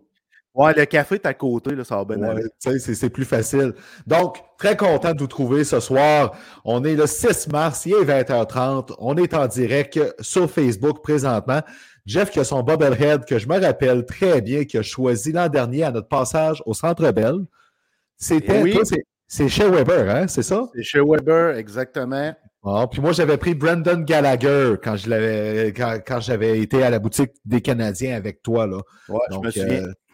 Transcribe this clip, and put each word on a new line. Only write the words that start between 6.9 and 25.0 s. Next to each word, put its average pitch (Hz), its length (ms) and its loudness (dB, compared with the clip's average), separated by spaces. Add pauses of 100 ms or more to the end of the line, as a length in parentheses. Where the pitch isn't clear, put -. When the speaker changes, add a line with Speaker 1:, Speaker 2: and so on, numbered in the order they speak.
Speaker 2:
le 147 100 4
six - 400 0
mars, 151 400 -2
il 175 80 0
est 202 100 4
vingt 135 260 4
heures 117 180 2
trente. 131 500 -2
On 135 180 -2
est 175 160 2
en 147 140 2
direct 127 540 0 (200)
sur 180 300 0
Facebook 135 540 0
présentement. 135 560 0 (440)
Jeff 170 260 0
qui - 100 0
a 131 40 2
son 131 200 -2
bobblehead 147 640 2
que 127 120 0
je 107 100 -4
me 185 120 0
rappelle 127 440 2
très 170 360 2
bien, 135 240 -2
qui 139 120 -6
a 110 60 0
choisi 123 480 -2
l'an 170 180 0
dernier 135 360 0
à 139 80 -2
notre 113 160 -6
passage 156 580 -2
au 110 80 -4
Centre 165 380 0
Bell. 135 340 0 (720)
C'était, 175 420 2
Speaker 1:
Eh - 60 4
oui. 190 80 2
Speaker 2:
toi, 214 120 4
c'est, 170 200 -2 (240)
c'est 143 200 0
chez 190 220 2
Weber, 147 400 4
hein, 156 160 0
c'est - 160 -4
ça? 226 320 -2
Speaker 1:
C'est 117 80 -8
chez - 180 0
Weber, 156 560 2
exactement. 127 800 -6 (300)
Speaker 2:
Bon, 104 240 0
puis 139 120 -6
moi, 160 120 2
j'avais 151 240 2
pris 170 180 -2
Brandon 165 460 0
Gallagher 139 840 2
quand 110 140 -4
je 101 120 -8